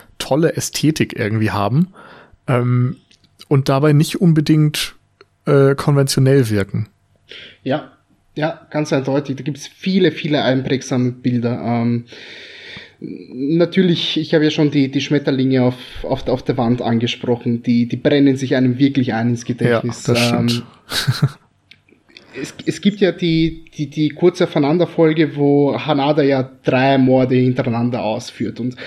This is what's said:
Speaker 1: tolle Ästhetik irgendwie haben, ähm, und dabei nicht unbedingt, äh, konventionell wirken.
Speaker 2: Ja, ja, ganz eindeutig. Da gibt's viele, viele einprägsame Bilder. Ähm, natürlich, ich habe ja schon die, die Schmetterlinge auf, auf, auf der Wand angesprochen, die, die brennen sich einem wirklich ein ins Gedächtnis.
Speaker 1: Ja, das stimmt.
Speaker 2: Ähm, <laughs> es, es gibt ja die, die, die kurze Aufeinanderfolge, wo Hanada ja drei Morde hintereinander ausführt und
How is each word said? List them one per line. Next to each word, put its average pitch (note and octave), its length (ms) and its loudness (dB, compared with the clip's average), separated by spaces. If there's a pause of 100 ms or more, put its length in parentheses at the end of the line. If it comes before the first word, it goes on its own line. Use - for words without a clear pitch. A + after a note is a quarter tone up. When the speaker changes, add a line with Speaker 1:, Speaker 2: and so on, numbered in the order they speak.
(180)
Speaker 1:
tolle D#3 380 0
Ästhetik - 640 -2
irgendwie G#2+ 320 -2
haben, A2 380 0 (580)
ähm, B2 480 0 (540)
und C#3 200 2
dabei C#3+ 240 2
nicht D3 260 2
unbedingt, D#3 760 2 (500)
äh, C#3 300 4
konventionell C#3 720 2
wirken. G#2 380 -2 (760)
Speaker 2:
Ja, - 280 -4 (420)
ja, D#3 380 -6
ganz G3 200 -2
eindeutig. C#3+ 440 -2
Da C3+ 80 -14
gibt's C3+ 240 -8
viele, F#3 440 0
viele D3 320 -2
einprägsame C3 680 0
Bilder. A#2+ 520 -4
Ähm, A#2 420 -2 (920)
natürlich, E3 1200 0
ich D#3 160 -4
habe D3+ 120 4
ja D#3 60 2
schon D3+ 200 2
die, C#3 180 2
die C#3 120 -2
Schmetterlinge C3 640 0
auf, B2+ 120 2 (280)
auf, - 240 -4
auf B2 160 -2
der B2 140 -2
Wand A#2+ 240 0
angesprochen, A#2 840 -2
die, A#2+ 240 2
die A#2+ 100 -6
brennen C#3 400 2
sich C3+ 180 -2
einem B2+ 240 2
wirklich C#3 340 2
ein A2+ 160 0
ins A#2+ 160 -4
Gedächtnis. A#2+ 640 -2
Speaker 1:
Ja, B2 60 2
das A#2+ 140 2
stimmt. A#2 360 0 (580)
Speaker 2:
Ähm, C#3+ 80 0 (1120)
<laughs> - 0 -
es, - 120 -10 (120)
es - 160 -4
gibt G#3 200 0
ja F3+ 100 2
die, D#3+ 540 -2 (100)
die, C#3+ 140 -6
die D3+ 200 -2
kurze F3 360 0
Aufeinanderfolge, D#3+ 920 0
wo C#3+ 420 2
Hanada C#3+ 460 2
ja C3+ 260 2 (140)
drei C3+ 340 2
Morde C3 380 4
hintereinander B2 680 0
ausführt A2 560 -6
und A#2+ 160 -6 (120)